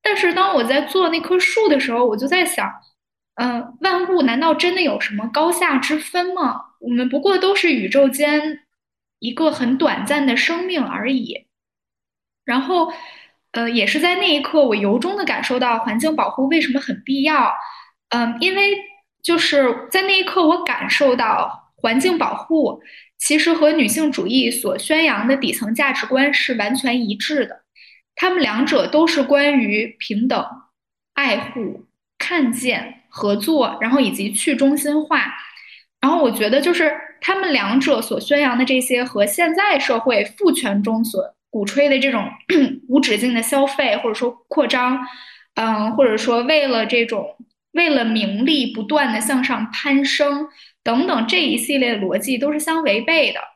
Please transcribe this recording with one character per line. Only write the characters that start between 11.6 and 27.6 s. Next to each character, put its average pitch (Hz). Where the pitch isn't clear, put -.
然 247
后， 330
呃， 233
也 233
是 294
在 349
那 359
一 294
刻， 294
我 226
由 208
衷 370
地 381
感 -
受 247
到 240
环 208
境 311
保 202
护 262
为 320
什 302
么 269
很 -
必 269
要。 277
嗯， 233
因 381
为 403
就 339
是 277
在 381
那 392
一 370
刻， 370
我 349
感 -
受 269
到 220
环 226
境 359
保 -
护 302
其 294
实 330
和 311
女 302
性 302
主 -
义 233
所 190
宣 311
扬 226
的 269
底 262
层 220
价 269
值 -
观 269
是 269
完 214
全 247
一 202
致 262
的。 -